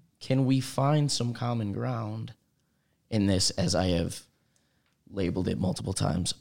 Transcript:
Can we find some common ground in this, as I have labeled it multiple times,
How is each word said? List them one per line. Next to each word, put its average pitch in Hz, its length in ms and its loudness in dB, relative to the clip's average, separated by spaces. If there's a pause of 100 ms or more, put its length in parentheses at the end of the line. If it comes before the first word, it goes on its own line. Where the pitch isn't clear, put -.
(220)
Can 131 240 2
we 131 160 4
find 143 500 2
some 120 220 -2
common 117 400 -2
ground 110 600 -6 (760)
in 104 180 2
this, 95 240 4
as 87 240 0
I 92 120 2
have 85 340 0 (880)
labeled 87 400 -2
it - 100 -4
multiple - 340 -4
times, - 480 0